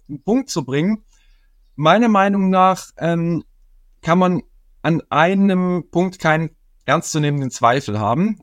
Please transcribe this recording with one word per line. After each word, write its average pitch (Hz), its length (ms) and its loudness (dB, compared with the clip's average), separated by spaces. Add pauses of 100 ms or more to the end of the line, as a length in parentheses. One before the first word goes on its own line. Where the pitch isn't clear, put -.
den 143 140 -14
Punkt 262 260 -2
zu 160 160 -6
bringen. 156 400 -2 (720)
Meiner 180 320 2
Meinung 196 420 2
nach, 185 480 2
ähm, 170 460 -2 (580)
kann 170 160 2
man 180 240 2 (400)
an 156 280 0
einem 180 800 2
Punkt 185 280 -2
keinen 160 380 -2 (300)
ernstzunehmenden 147 640 -2
Zweifel 117 500 -2
haben 156 420 -2